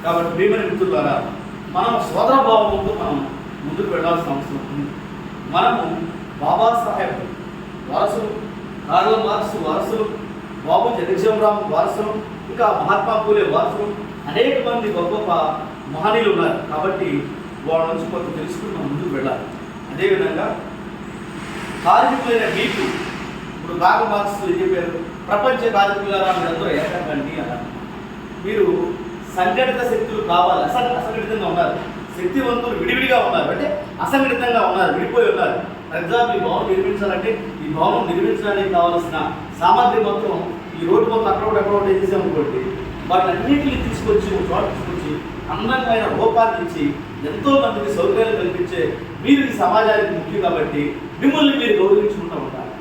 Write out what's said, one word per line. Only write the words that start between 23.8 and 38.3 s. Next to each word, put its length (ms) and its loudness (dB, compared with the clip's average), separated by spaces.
మార్క్స్ 360 -2
ఏం 160 0
చెప్పారు? 380 0
"ప్రపంచ 420 2
కార్మికులారా, 680 2
మీరందరూ 320 -2
ఏకకండి" 680 -2
అన్నారు. 240 -6
మీరు 460 2
సంఘటిత 540 2
శక్తులు 320 0
కావాలి, 400 4
అస-, 340 0
అసంఘటితంగా 500 -4
ఉన్నారు, 300 0
శక్తివంతులు 520 0
విడివిడిగా 440 2
ఉన్నారు, 320 2
అంటే 360 -2
అసంఘటితంగా 580 2
ఉన్నారు, 320 2
విడిపోయి 380 2
ఉన్నారు. 440 0
For 160 -4
example, 300 2
ఈ 40 2
భవనం 280 0
నిర్మించాలంటే, 840 0
ఈ 40 -4
భవనం 340 2
నిర్మించడానికి 680 0